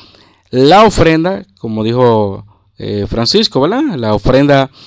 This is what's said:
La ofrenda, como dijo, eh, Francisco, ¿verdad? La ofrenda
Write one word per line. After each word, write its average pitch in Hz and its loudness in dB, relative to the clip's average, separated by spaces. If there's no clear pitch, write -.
La 151 4
ofrenda, 175 0
como 110 -6
dijo, 110 0
eh, 104 -6
Francisco, 131 -2
¿verdad? 226 -2
La 110 -2
ofrenda 135 0